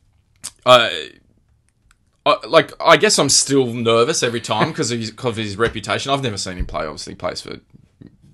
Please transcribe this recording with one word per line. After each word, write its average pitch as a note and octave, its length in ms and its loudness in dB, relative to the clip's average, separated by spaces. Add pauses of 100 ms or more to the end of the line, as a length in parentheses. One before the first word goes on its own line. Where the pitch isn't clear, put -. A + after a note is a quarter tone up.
(640)
I, G#2+ 460 4 (1160)
I, C#3+ 80 4 (100)
like, C#3+ 340 2
I D#3 180 6
guess G#3 200 2
I'm D3 120 2
still C3+ 440 2
nervous A#2 480 2
every A#2 200 -2
time A#2+ 320 -2
'cause A#2+ 180 -4
of A#2+ 80 -4
his, A2 120 -8
'cause A#2+ 200 -6
of G2+ 60 -8
his G#2 200 -6
reputation. A2 540 -4
I've C#3 100 0
never A2 160 -6
seen F#2 220 -10
him F2 80 -6
play. D#2 180 -6
Obviously, - 280 -12
he - 40 -16
plays - 240 -8
for - 180 -14 (760)